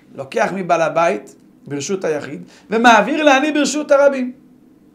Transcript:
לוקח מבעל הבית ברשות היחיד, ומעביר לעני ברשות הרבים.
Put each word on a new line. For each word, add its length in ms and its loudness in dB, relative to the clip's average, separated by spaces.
לוקח 400 -4
מבעל 260 -2
הבית 540 -2
ברשות 380 -6
היחיד, 380 -6
ומעביר 540 2
לעני 280 4
ברשות 400 -2
הרבים. 400 2